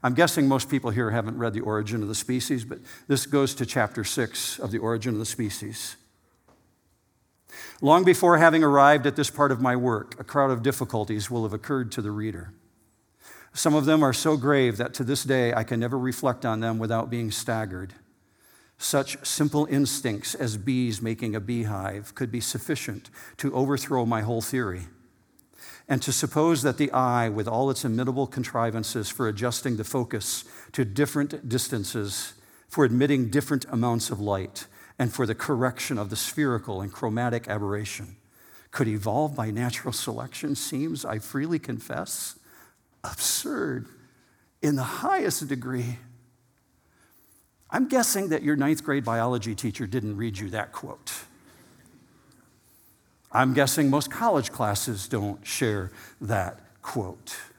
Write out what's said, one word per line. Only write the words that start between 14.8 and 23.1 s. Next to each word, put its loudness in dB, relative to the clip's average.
to -4
this -2
day 2
I 0
can -2
never -2
reflect -2
on 0
them -2
without -2
being -4
staggered. -6
Such -2
simple 2
instincts -2
as -4
bees 0
making -4
a -2
beehive -4
could -4
be -4
sufficient -6